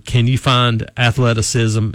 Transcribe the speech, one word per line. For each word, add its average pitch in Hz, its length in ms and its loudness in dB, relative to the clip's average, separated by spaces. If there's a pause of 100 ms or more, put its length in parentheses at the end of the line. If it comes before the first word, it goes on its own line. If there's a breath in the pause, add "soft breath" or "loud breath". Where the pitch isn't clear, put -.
can 120 220 0
you 127 100 2
find 123 500 0 (100)
athleticism, 113 960 0